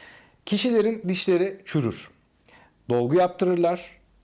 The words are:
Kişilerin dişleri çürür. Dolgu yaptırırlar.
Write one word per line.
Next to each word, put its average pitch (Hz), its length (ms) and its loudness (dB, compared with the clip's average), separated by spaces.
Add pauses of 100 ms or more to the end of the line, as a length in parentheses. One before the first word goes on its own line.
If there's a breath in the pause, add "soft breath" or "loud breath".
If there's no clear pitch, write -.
(460 loud breath)
Kişilerin 220 600 0
dişleri 185 580 0
çürür. 120 460 -4 (800 soft breath)
Dolgu 120 260 0
yaptırırlar. 180 840 0 (240)